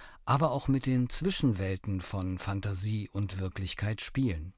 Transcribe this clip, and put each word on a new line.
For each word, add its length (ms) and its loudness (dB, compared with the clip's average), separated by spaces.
aber 280 4
auch 160 -2
mit 180 4
den 240 4
Zwischenwelten 880 0
von 380 -2
Fantasie 720 -2
und 280 -2
Wirklichkeit 600 -2
spielen. 580 -2